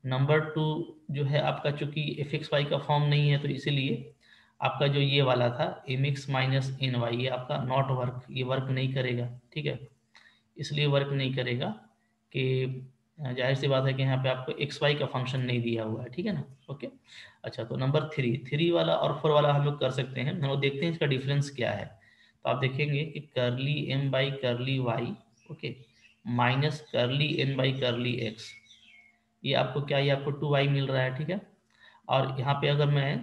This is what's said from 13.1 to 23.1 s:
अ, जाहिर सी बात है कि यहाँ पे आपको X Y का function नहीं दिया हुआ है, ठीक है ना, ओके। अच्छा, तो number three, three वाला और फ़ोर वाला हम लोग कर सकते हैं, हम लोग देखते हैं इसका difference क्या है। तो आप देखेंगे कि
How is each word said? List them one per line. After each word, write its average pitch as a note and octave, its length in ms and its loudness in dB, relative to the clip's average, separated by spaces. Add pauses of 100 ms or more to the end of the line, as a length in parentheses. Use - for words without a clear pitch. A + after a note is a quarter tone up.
अ, C3 140 -6
जाहिर B2+ 240 0
सी C#3+ 120 0
बात C3+ 180 4
है C3 80 2
कि C3+ 80 0
यहाँ C3 160 2
पे C3+ 100 0
आपको B2+ 260 -2
X - 280 -4
Y D3 120 4
का C#3+ 140 0
function B2+ 320 -2
नहीं B2 220 0
दिया A2+ 220 0
हुआ A2 180 -4
है, A#2 80 -10
ठीक F3+ 160 -4
है G#3+ 60 0
ना, D3 120 -4 (260)
ओके। D3 180 -10 (560)
अच्छा, - 200 -6
तो C3 120 -6
number C#3 320 2
three, B2 280 0 (100)
three E3 240 2
वाला E3 260 4
और D3 240 0
फ़ोर D#3 100 4
वाला D3 220 6
हम C#3+ 120 4
लोग C#3+ 160 0
कर C3 120 2
सकते B2+ 280 -4
हैं, C#3 120 0
हम C#3+ 160 -2
लोग C#3 120 0
देखते C#3 240 0
हैं E3 80 2
इसका D#3+ 140 0
difference C#3 440 0
क्या A2 220 0
है। G2+ 120 -4
तो - 680 -10
आप B2+ 80 2
देखेंगे C#3 480 0
कि D#3 140 -12 (160)